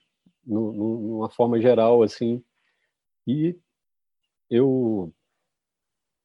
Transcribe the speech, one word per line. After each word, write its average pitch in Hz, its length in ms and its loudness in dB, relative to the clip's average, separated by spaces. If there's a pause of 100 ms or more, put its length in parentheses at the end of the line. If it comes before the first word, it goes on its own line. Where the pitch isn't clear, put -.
(460)
Nu-, 110 280 -4
nu-, 113 280 -6
numa 110 280 -6
forma 120 320 0
geral, 117 420 4
assim. 117 400 -4 (840)
E 156 300 -2 (920)
eu 117 640 0 (1120)